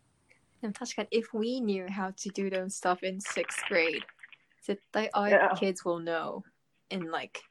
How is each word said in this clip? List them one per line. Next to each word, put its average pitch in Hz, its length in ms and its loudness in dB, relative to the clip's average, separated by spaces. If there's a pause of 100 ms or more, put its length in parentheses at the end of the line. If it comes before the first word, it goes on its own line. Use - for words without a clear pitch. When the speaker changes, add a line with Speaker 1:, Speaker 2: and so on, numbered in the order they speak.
(600)
Speaker 1:
で 226 80 -4
も 196 60 -2
確 - 220 -8
か 220 60 2
に、 208 100 -8
if 226 260 2
we 247 220 0
knew 196 280 0
how 190 240 -2
to 196 200 -8
do 196 160 0
those 190 220 -2
stuff 180 360 0
in 190 120 -4
sixth - 500 -4
grade, 165 340 2 (600)
絶 202 280 -4
対 214 200 0
our 208 180 2
Speaker 2:
Yeah. 196 260 8
Speaker 1:
kids 190 300 0
will 170 180 -2
know 165 400 -4 (480)
in, 180 200 -4
like, 143 400 -6